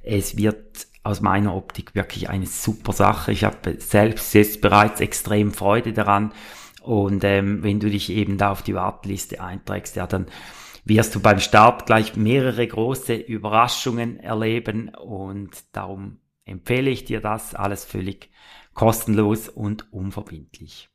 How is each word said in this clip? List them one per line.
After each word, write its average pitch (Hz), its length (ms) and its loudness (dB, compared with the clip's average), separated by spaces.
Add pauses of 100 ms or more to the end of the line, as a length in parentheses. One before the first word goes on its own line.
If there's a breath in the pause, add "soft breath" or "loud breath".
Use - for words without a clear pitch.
Es 104 360 -2
wird - 500 -2 (160)
aus 101 180 -2
meiner 98 320 2
Optik - 420 -10
wirklich - 340 -4
eine 95 180 -4
super - 460 -4
Sache. - 400 2
Ich 104 100 0
habe - 340 -2
selbst - 560 0
jetzt 104 280 6
bereits 104 400 4
extrem 104 500 0
Freude 110 420 0
daran. 104 380 2 (560 loud breath)
Und, 101 380 0
ähm, 98 380 2
wenn 104 180 0
du 104 80 0
dich 101 200 -2
eben 98 280 0
da 101 120 2
auf 95 120 -4
die 101 120 -4
Warteliste 95 680 -6
einträgst, 92 540 -10
ja, 90 100 -6
dann 92 200 -4 (580 loud breath)
wirst 107 280 4
du 104 60 -4
beim 101 220 6
Start 113 440 6
gleich 110 300 2
mehrere 117 500 2
große 120 480 -2
Überraschungen 117 1080 -2
erleben. 110 760 -4
Und 98 760 -12
darum 98 480 -12 (240)
empfehle 120 440 -2
ich 123 140 -4
dir 113 160 -6
das, 107 360 -6
alles 101 280 -4
völlig 98 460 -10 (440 loud breath)
kostenlos 110 760 2
und 104 420 -8
unverbindlich. - 1040 -14